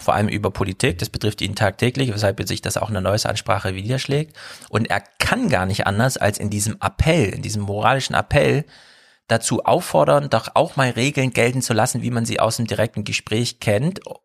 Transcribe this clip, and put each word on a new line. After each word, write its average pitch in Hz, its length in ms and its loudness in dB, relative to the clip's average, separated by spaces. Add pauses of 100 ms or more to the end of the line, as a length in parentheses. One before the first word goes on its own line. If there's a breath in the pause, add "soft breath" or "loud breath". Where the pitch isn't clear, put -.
vor - 140 2
allem 104 140 2
über 104 220 0
Politik. 95 480 -2
Das 110 100 -4
betrifft - 320 -4
ihn 101 160 -4
tagtäglich, 117 560 0
weshalb 101 340 0
sich - 160 -4
das - 140 -4
auch 101 120 -2
in 107 60 -4
der 92 60 -2
Neues-Ansprache 101 720 0
niederschlägt. 131 640 -4 (320 loud breath)
Und - 220 0
er 101 100 0 (180)
kann 233 300 0
gar 92 180 2
nicht 104 200 0
anders, 110 300 2
als 107 220 0
in 104 120 -4
diesem 104 300 -4
Appell, 151 500 2
in - 120 -8
diesem 104 200 -4
moralischen 110 520 0
Appell 143 500 2 (640 soft breath)
dazu 113 360 0
auffordern, 147 640 4
doch - 240 0
auch 151 220 2
mal 131 140 2
Regeln 131 420 0
gelten 123 300 2
zu - 100 -2
lassen, 113 300 2
wie 120 100 -2
man 117 140 0
sie 113 120 -2
aus 113 200 2
dem 117 80 0
direkten 104 360 -2
Gespräch 110 560 -4
kennt. 131 420 0 (240)